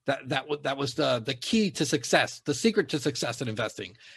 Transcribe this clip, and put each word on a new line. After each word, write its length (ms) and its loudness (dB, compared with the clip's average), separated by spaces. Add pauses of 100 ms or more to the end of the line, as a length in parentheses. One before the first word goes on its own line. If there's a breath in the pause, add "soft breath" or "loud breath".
that, 240 -2
that 140 0
w-, 200 -2
that 140 -2
was 180 -4
the, 240 2
the 140 -4
key 380 2
to 140 0
success, 560 2
the 120 -2
secret 360 2
to 100 0
success 420 -4
in 60 -4
investing. 480 -6 (220 loud breath)